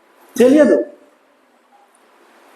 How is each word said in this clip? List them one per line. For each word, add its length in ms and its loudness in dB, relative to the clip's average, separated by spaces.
తెలియదు. 480 0